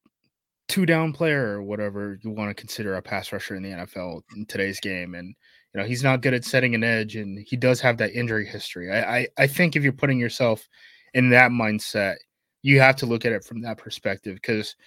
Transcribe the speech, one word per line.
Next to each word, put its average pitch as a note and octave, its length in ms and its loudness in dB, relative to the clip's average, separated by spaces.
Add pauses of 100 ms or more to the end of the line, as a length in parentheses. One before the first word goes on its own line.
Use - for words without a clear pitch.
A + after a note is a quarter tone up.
(680)
two F#3+ 160 0
down D#3+ 260 2
player C3+ 460 0
or G#2 40 -8
whatever G2+ 640 -6
you A2 60 -6
wanna G#2+ 240 -4
consider G#2 420 -6
a F#2 60 -4
pass G2 320 -8
rusher G2+ 220 -8
in F#2+ 80 -8
the G2 80 -10
N F2 100 -10
F - 160 -14
L F2 260 -10 (100)
in G#2 120 -10
today's G2 340 -4
game. F2+ 360 -8
And, F2+ 200 -14 (380)
you G2 80 -4
know, G2 40 -2
he's B2 200 -2
not C3 160 4
good B2+ 120 2
at B2 120 -2
setting B2+ 280 2
an A2+ 120 2
edge, A2 320 0
and G2+ 280 -8
he B2+ 120 -4
does B2+ 240 2
have A#2+ 160 2
that G#2+ 160 -2
injury A2+ 320 -2
history. F#2 440 -10
I, A2 280 0
I, B2+ 100 -2 (120)
I C#3 80 6
think D#3+ 280 2
if D3 80 0
you're C#3 80 4
putting C3+ 280 0
yourself A#2+ 500 0 (440)
in B2+ 180 6
that B2 200 8
mindset, G#2+ 640 0 (460)
you C#3 180 6
have C3 180 8
to - 80 -4
look A#2 200 -2
at A2+ 80 0
it G2 100 -6
from A#2 200 -12
that A2+ 140 -10
perspective, G2 640 -10
'cause G#2+ 460 -4